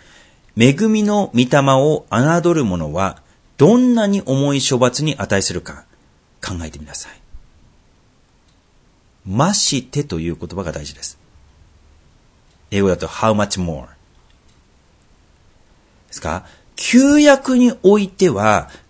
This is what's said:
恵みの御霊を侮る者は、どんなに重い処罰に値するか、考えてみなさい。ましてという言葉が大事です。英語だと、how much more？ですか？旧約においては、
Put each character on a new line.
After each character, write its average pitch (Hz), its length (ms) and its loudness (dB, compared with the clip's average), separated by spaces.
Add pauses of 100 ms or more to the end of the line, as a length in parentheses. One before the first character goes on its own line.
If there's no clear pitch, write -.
(580)
恵 123 160 4 (140)
み 214 160 0
の 208 320 0
御 120 60 4
霊 131 180 2 (140)
を 139 360 0
侮 160 440 2
る 151 120 0
者 82 280 -4
は、 92 280 -4 (360)
ど 190 200 6
ん 247 160 2
な 220 140 0
に 202 180 0
重 139 300 0
い 135 120 -2
処 127 120 0
罰 127 240 0
に 156 140 -2
値 98 260 -2
す - 100 -2
る 87 80 -8
か、 - 240 -16 (580)
考 92 200 -8
え 78 80 -14
て - 80 -16
み 73 80 -18
な - 80 -14
さ - 140 -12
い。 - 120 -20 (2000)
ま 131 300 -2
し - 300 -2
て 143 200 -6
と 92 160 -8
い 85 120 -6
う 78 40 -8
言 87 140 -12
葉 92 140 -10
が 80 80 -8
大 73 120 -10
事 69 120 -16
で - 80 -16
す。 - 160 -12 (1500)
英 101 100 -2
語 98 80 2
だ 87 80 0
と、 80 100 -8
how 113 260 -2
much 101 300 -2
more？ 76 220 -8 (2250)
で - 60 -20
す - 80 -16
か？ 82 240 -8 (300)
旧 277 440 4
約 277 360 4
に 240 180 4 (100)
お 208 160 6
い 196 100 -4
て 180 220 0
は、 104 400 0 (180)